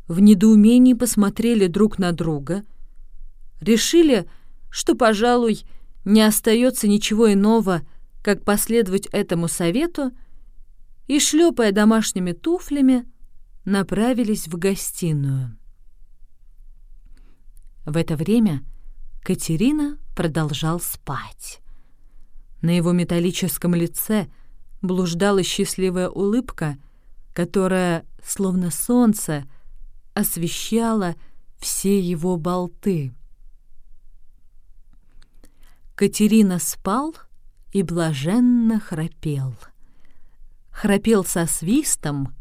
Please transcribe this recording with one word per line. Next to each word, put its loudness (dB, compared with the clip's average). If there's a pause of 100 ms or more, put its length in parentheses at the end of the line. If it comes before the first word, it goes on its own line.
в -2
недоумении 8
посмотрели 2
друг 0
на 0
друга, -4 (960)
решили, 4 (420)
что, 0
пожалуй, 2 (400)
не 6
остаётся 2
ничего 4
иного, 4 (380)
как 0
последовать 0
этому -2
совету, -2 (960)
и, 2
шлёпая 2
домашними 2
туфлями, 0 (580)
направились 0
в -8
гостиную. -4 (2250)
В -6
это -2
время 0 (600)
Катерина -2 (200)
продолжал -2
спать. -12 (1000)
На 0
его 2
металлическом 0
лице -2 (540)
блуждала 0
счастливая -2
улыбка, -4 (560)
которая, 0 (180)
словно -2
солнце, 0 (680)
освещала -2 (440)
все 0
его -2
болты. -4 (2750)
Катерина 4
спал -4 (580)
и 0
блаженно 2
храпел. -6 (1160)
Храпел 2
со -2
свистом -2